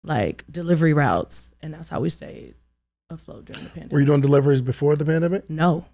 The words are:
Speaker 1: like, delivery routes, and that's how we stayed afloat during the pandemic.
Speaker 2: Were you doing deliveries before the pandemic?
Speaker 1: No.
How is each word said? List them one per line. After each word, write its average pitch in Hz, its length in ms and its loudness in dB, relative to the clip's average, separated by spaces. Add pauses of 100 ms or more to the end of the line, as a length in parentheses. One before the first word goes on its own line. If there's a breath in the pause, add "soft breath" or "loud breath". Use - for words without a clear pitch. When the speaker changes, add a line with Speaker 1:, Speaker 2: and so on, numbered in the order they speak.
Speaker 1:
like, 117 460 -2
delivery 165 440 2
routes, 120 580 0 (100)
and 156 120 -10
that's 165 160 -16
how 160 100 -6
we 165 100 -2
stayed - 440 -16 (560)
afloat - 340 -18
during - 180 -16
the - 80 -16
pandemic. 151 220 -14
Speaker 2:
Were 143 80 4
you 139 60 6
doing 143 160 4
deliveries 139 400 4
before 143 340 0
the 151 80 -4
pandemic? 170 440 -2
Speaker 1:
No. 160 460 0